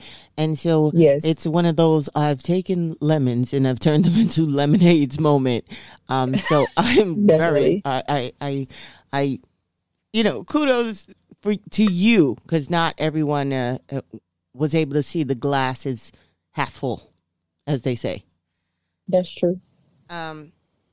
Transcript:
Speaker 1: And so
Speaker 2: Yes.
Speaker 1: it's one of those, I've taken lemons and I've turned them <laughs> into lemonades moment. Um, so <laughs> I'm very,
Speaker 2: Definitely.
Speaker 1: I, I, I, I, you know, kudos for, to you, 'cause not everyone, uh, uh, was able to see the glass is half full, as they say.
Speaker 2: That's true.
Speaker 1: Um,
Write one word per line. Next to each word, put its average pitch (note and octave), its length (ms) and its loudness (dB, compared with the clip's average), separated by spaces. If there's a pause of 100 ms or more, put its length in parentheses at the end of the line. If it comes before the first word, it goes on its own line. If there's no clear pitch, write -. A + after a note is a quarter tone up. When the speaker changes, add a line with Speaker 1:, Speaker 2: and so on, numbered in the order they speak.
(380)
Speaker 1:
And D#3 200 -2
so D#3 360 2
Speaker 2:
Yes. D#3 320 6
Speaker 1:
it's D#3+ 200 -2
one E3+ 200 0
of D#3+ 100 0
those, D#3+ 380 2
I've D3 280 -2
taken F3 580 -2
lemons B2+ 520 0
and C3+ 160 0
I've B2 120 -4
turned D3+ 260 4
them E3+ 80 2
<laughs> G#3+ 40 4
into E3 280 2
lemonades D3 760 4
moment. C3+ 460 2 (420)
Um, C3 280 -2
so D3+ 340 2
<laughs> - 80 -8
I'm A#3+ 480 2
very, - 0 -
Speaker 2:
Definitely. D#3+ 580 2
Speaker 1:
I, C3+ 240 -2
I, C#3 320 -2
I, C#3 260 -6 (460)
I, C#3 280 -2 (720)
you A3 100 2
know, E3+ 200 -2
kudos A#3+ 640 -2 (340)
for, G#3 120 -2 (180)
to G#3+ 120 2
you, F3+ 520 4 (100)
'cause D#3 240 -4
not E3 260 0
everyone, D3 560 -2
uh, B2+ 260 -4 (140)
uh, C3+ 80 -6 (540)
was C#3+ 200 -2
able D3+ 200 -2
to D3 80 0
see D#3+ 220 -4
the C3+ 100 -4
glass C3 500 -4
is B2+ 260 -8 (420)
half C#3 200 -6
full, - 400 -8 (540)
as C#3 160 -4
they B2+ 140 -4
say. - 280 -8 (840)
Speaker 2:
That's F#3 260 -2
true. F#3 260 -2 (480)
Speaker 1:
Um, D#3+ 440 -12 (400)